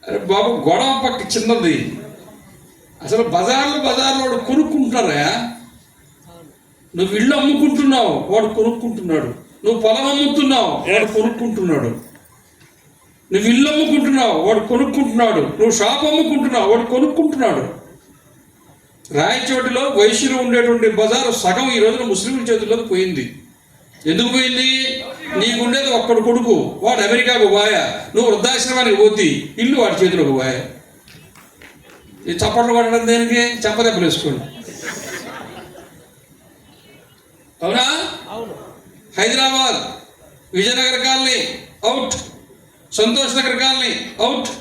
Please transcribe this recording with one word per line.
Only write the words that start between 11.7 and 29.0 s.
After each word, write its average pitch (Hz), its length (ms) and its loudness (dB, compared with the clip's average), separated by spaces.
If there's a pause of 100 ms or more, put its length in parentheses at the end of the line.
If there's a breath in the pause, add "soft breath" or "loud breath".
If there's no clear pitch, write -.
నువ్వు 208 180 -4
ఇల్లు 262 220 4
అమ్ముకుంటున్నావు, 269 720 2
వాడు 208 240 2
కొనుక్కుంటున్నాడు. 240 760 0 (140)
నువ్వు 226 240 4
షాప్ 269 240 0
అమ్ముకుంటున్నావు, 262 680 0
వాడు 233 160 4
కొనుక్కుంటున్నాడు. 262 760 0 (1500)
రాయచోటిలో 254 760 0
వైశ్యులు 233 480 2
ఉండేటువంటి 240 520 2
బజారు 226 420 2
సగం 254 420 0
ఈ 240 60 0
రోజున 233 280 2
ముస్లింల 226 360 -2
చేతుల్లోకి 226 460 0
పోయింది. 180 380 -2 (800)
ఎందుకు 190 220 0
పోయింది? 254 380 0 (680)
నీకుండేది 240 540 0
ఒక్కడు 233 300 2
కొడుకు, 233 340 2 (280)
వాడు 233 180 2
అమెరికాకు 233 460 4
పోయా, 208 340 4 (340)
నువ్వు 240 160 4
వృద్ధాశ్రమానికి 247 680 2
పోతే 208 300 4 (320)